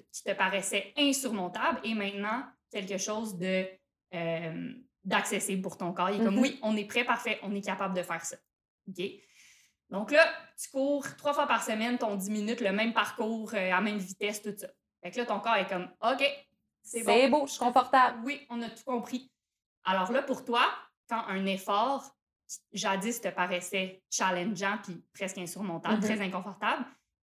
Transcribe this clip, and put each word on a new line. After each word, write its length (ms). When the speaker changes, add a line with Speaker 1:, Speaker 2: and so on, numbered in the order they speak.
Speaker 1:
qui 120
te 100
paraissait 640
insurmontable 880
est 100
maintenant 500
quelque 260
chose 400
de, 300
euh, 600
d'accessible 580
pour 160
ton 160
corps. 160
Il 120
est 20
comme, 140
Speaker 2:
Mm-hmm. « 40
Speaker 1:
Oui, 220
on 140
est 80
prêt, 180
parfait, 400
on 100
est 120
capable 300
de 80
faire 200
ça. » 140
Ok ? 160
Donc 220
là, 120
tu 120
cours 360
trois 160
fois 140
par 160
semaine 340
ton 180
dix 140
minutes, 320
le 100
même 220
parcours, 600
euh, 200
à 80
même 160
vitesse, 440
tout 140
ça. 120
Fait 80
que 60
là, 80
ton 160
corps 140
est 120
comme, « 220
OK, 220
c'est 220
bon. » 100
Speaker 2:
C'est 140
beau, 180
je 60
suis 80
confortable. 640
Speaker 1:
Oui, 260
on 120
a 80
tout 160
compris. 440
Alors 300
là, 80
pour 240
toi, 180
quand 180
un 180
effort 680
qui 300
jadis 440
te 80
paraissait 800
challengeant 720
puis 180
presque 240
insurmontable, 580
Speaker 2:
Mm-hmm. 200
Speaker 1:
très 60
inconfortable, 640